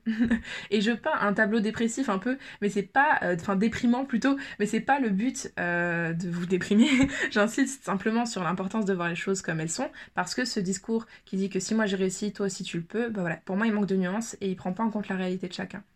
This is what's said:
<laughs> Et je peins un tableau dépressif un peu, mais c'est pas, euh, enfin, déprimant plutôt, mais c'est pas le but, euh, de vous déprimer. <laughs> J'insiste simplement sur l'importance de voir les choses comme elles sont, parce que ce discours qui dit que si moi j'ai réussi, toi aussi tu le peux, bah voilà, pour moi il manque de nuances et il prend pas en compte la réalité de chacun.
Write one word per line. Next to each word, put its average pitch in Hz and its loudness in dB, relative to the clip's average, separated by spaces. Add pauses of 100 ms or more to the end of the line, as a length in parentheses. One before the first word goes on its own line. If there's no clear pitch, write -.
<laughs> 226 -2
Et 214 2
je 220 2
peins 285 -2
un 202 4
tableau 220 4
dépressif 226 0
un 190 2
peu, 254 -2 (240)
mais 202 2
c'est 202 0
pas, 277 4
euh, 175 0
enfin, 196 0
déprimant 233 2
plutôt, 269 2 (220)
mais 208 0
c'est 220 0
pas 269 2
le 226 2
but, 226 -2
euh, 175 0
de 170 -4
vous 175 -4
déprimer. 202 6 (200)
<laughs> - -4
J'insiste 220 0
simplement 220 0
sur 196 -4
l'importance 190 -2
de 196 0
voir 175 0
les 170 -2
choses 190 -2
comme 165 -2
elles 160 -2
sont, 285 -4 (240)
parce 180 -2
que 254 0
ce - -2
discours 196 -2 (180)
qui - -6
dit 196 0
que 190 -2
si 214 -2
moi 220 2
j'ai 196 0
réussi, 190 -2
toi 202 -2
aussi 190 -4
tu - -8
le 170 -4
peux, 233 -4
bah 208 -4
voilà, 165 -2
pour 190 -6
moi 220 2
il 220 2
manque 208 2
de 190 0
nuances 190 -2
et 196 -2
il 185 -2
prend 185 -4
pas 220 -4
en 226 2
compte 208 -4
la 190 -2
réalité 185 -2
de - -10
chacun. 196 -10 (140)